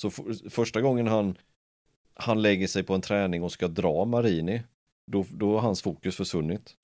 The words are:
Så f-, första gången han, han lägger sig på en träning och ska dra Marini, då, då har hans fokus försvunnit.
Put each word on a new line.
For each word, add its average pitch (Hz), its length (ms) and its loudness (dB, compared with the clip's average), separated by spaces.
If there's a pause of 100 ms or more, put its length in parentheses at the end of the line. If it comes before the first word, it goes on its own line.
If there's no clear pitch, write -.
Så 107 80 -2
f-, - 420 -8
första 113 300 0
gången 123 260 2
han, 104 320 0 (760)
han 110 280 0
lägger 98 240 4
sig 95 160 0
på 95 120 -2
en 95 60 2
träning 92 420 0
och 87 100 -4
ska 90 160 -2
dra 82 360 0
Marini, 113 580 0 (500)
då, 98 180 2
då 104 240 0
har 107 60 2
hans 110 220 0
fokus 92 340 -4
försvunnit. 87 680 -4